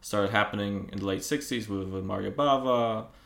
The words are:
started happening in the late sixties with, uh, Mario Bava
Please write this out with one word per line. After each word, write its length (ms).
started 300
happening 600
in 80
the 60
late 180
sixties 440
with, 260
uh, 40
Mario 320
Bava 760